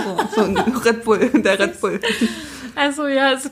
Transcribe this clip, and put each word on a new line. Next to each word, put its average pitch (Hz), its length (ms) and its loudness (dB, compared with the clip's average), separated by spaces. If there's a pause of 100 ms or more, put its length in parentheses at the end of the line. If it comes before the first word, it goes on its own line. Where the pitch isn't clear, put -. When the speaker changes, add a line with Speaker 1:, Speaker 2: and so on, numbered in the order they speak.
Speaker 1:
So, 185 160 -4 (180)
so 440 100 6
ein 196 120 -2
Speaker 2:
<laughs> - 260 0
Speaker 1:
Red 226 200 2
Bull, 220 260 2 (120)
der 190 160 2
Red - 220 -2
Bull. 196 180 -2 (800)
Speaker 2:
Also 294 300 -2
ja, 269 260 2
es 262 200 -4